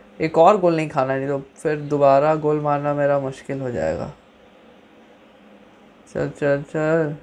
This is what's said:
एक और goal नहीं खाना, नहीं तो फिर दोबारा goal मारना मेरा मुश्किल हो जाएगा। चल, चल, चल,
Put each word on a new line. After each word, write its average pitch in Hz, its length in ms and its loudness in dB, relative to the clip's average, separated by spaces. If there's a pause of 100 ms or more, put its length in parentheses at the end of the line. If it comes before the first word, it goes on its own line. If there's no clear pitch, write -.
(200)
एक 160 180 -2
और 185 180 8
goal 175 200 2
नहीं 156 120 -4
खाना, 135 280 -2
नहीं 135 120 -6
तो 139 100 -2 (240)
फिर 151 140 -2
दोबारा 143 580 4
goal 151 260 0
मारना 147 340 -2
मेरा 143 240 2
मुश्किल 135 420 -8
हो 127 100 -6
जाएगा। 80 420 -4 (2000)
चल, 147 160 -6 (100)
चल, 143 220 0
चल, 156 600 -2